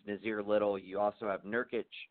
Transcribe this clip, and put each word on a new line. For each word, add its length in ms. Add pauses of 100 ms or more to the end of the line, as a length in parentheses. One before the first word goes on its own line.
Nazir 360
Little. 360
You 200
also 300
have 160
Nurkic, 400 (260)